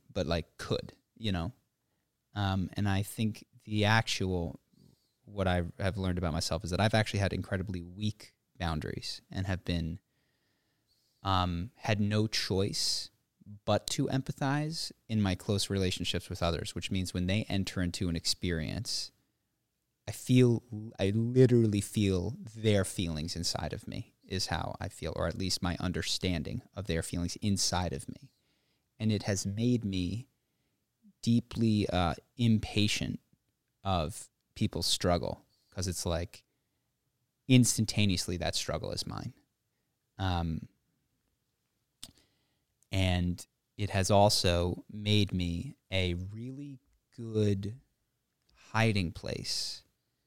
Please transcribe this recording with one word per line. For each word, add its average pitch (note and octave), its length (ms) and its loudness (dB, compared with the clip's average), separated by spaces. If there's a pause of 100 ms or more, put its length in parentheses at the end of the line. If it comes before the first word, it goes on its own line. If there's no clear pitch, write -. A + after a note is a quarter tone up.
(120)
but, F2+ 160 -2
like, E2 300 -2
could, - 360 -6 (240)
you G#2+ 140 -2
know? F2 220 -2 (800)
Um, F#2+ 400 0
and G#2 160 0
I G2 140 2
think A2 420 -4 (200)
the G#2 200 2
actual, F#2+ 760 2 (640)
what G2+ 220 -2
I F2+ 160 2 (160)
have G2 180 -2
learned F#2 200 0
about E2+ 160 0
myself E2 300 -2
is F2 80 -6
that F2+ 80 0
I've G#2 140 4
actually G#2+ 260 2
had F#2+ 140 2
incredibly F#2 480 -4
weak G2 520 -8 (240)
boundaries - 640 -4 (100)
and F#2 160 -4
have F#2 180 -2
been, E2 340 -2 (1200)
um, F2+ 520 0
had G#2+ 240 0
no G#2+ 280 2
choice - 840 -2 (560)
but G#2 220 2
to - 200 0
empathize D3 840 -4 (180)
in G#2+ 120 2
my F#2+ 140 2
close - 340 -2
relationships F#2 600 -2
with F2 120 -8
others, E2+ 320 0
which - 160 -6
means F#2+ 240 -2
when F2+ 140 0
they G2+ 220 0
enter F#2+ 320 -2
into F2 260 -2
an E2+ 80 0
experience, E2+ 960 -4 (960)
I - 60 -6
feel, B2 500 6 (340)
I G2 120 2
literally A#2 720 6
feel G2 560 2 (180)
their G#2+ 300 4
feelings E2 500 -4
inside - 380 -4
of - 140 -10
me - 260 -10 (120)
is - 220 -4
how - 320 -4
I - 80 -6
feel, - 300 -8
or E2 100 0
at E2 100 -4
least F#2 240 -2
my F2+ 200 -2
understanding E2+ 800 -2 (140)
of G#2 120 -8
their E2 160 0
feelings E2+ 380 -4
inside F#2 500 0
of - 160 -8
me. - 240 -16 (640)
And A2 140 2
it G2+ 120 0
has G2 220 -2
made A2+ 380 0
me F#2+ 440 -2 (960)
deeply, A2+ 680 2
uh, E2+ 260 2 (220)
impatient G#2+ 800 2 (640)
of F2 460 -2 (260)
people's - 320 -2
struggle, C#2+ 580 0 (240)
'cause F#2+ 180 -6
it's - 180 -6
like F2 380 -4 (1040)
instantaneously G#2 920 4
that E2 180 -2
struggle - 360 -4
is - 140 -6
mine. - 280 -8 (840)
Um, F2 500 -2 (2250)
and F2+ 540 2 (320)
it G#2 140 -4
has F#2+ 200 0
also F#2 800 4
made G#2 420 2
me F2+ 440 -4 (140)
a F2+ 240 0
really B2+ 640 -10 (360)
good G#2+ 640 0 (920)
hiding G#2 400 2
place - 720 -6 (440)